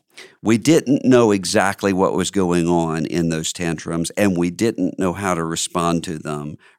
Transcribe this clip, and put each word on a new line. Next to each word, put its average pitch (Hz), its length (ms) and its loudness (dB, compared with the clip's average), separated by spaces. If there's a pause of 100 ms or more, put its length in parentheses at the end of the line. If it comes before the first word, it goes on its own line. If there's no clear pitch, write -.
(420)
we 113 160 2
didn't 139 460 2
know 120 260 6
exactly 98 600 0
what 92 220 2
was 87 180 -2
going 87 340 2
on 82 400 0
in 85 220 -2
those 80 240 -4
tantrums, 82 580 -6
and 98 260 0
we 87 140 0
didn't 90 480 -2
know 90 140 0
how 92 220 -2
to 82 100 -2
respond 85 600 -2
to 80 140 -8
them 76 380 -10 (220)